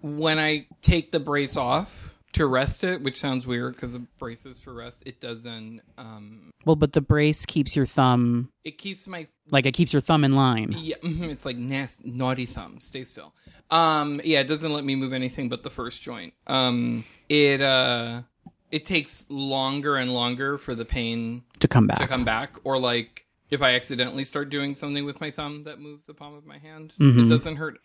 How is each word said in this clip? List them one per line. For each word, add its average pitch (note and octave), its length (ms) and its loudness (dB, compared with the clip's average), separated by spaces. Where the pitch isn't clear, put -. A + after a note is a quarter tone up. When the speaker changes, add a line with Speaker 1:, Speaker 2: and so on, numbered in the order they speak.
Speaker 1:
when D#3 380 0
I D3+ 280 0
take E3+ 300 4
the E3 80 2
brace C#3+ 380 -2
off C#3+ 560 -2
to D3+ 140 2
rest C3 360 0
it, F3+ 180 0
which C#3 160 -4
sounds B2+ 300 -4
weird B2 300 -4
'cause A#2+ 160 -8
the B2 60 -10
brace A#2 260 -14
is C3 140 -20
for C3 140 -20
rest, A#2+ 320 -16
it B2+ 160 -16
doesn't, A2+ 580 -12
um, G#2+ 540 -18
Speaker 2:
Well, D#3+ 100 6
but D3 180 2
the - 80 2
brace D3+ 440 2
keeps - 320 -2
your C3+ 80 4
thumb B2 640 2
Speaker 1:
It D3+ 120 -14
keeps G3 300 -12
my F3 180 -12
Speaker 2:
Like, C#3 140 4
it - 80 2
keeps E3+ 200 0
your C#3+ 80 4
thumb D#3 240 4
in C#3 100 4
line. A#2 420 2
Speaker 1:
Yeah, D#3+ 240 -6
mm-hmm, E3+ 240 -6
it's D3+ 200 -10
like C3 100 -6
nas-, C3 480 -6
naughty B2+ 420 -2
thumb. - 360 -14
Stay C3 240 -12
still. - 280 -20
Um, D3+ 540 2
yeah, D3+ 160 4
it C3+ 60 0
doesn't D3+ 260 -2
let D3 100 -4
me C3+ 120 0
move C3 180 -2
anything B2+ 360 -4
but B2 140 -6
the C3+ 60 -10
first A#2+ 320 -10
joint. G#2+ 320 -14
Um, A#2+ 580 0
it, C#3+ 320 6
uh, B2 640 2
it D#3 140 -4
takes E3 440 -4
longer C#3 680 -2
and B2+ 180 0
longer B2 440 -2
for C3 180 -8
the A2+ 80 -6
pain A#2 600 -6
Speaker 2:
To - 80 4
come A#2 200 6
back. - 120 2
Speaker 1:
to B2+ 80 -2
come B2+ 180 -2
back, A2+ 380 -2
or, C3+ 160 0
like, A#2+ 460 -2
if C#3 100 -2
I B2+ 140 4
accidentally B2+ 500 -2
start C#3+ 240 -6
doing C#3+ 260 -4
something C#3+ 300 -6
with C#3+ 160 -10
my D#3 100 -8
thumb D3 340 -10
that D3+ 140 -16
moves D3 280 -20
the D3+ 80 -20
palm D3 180 -20
of D3 120 -20
my D3 120 -20
hand, D#3 420 -20
Speaker 2:
Mm-hmm. B2 260 10
Speaker 1:
it A2+ 40 8
doesn't B2+ 280 2
hurt D#3 280 -8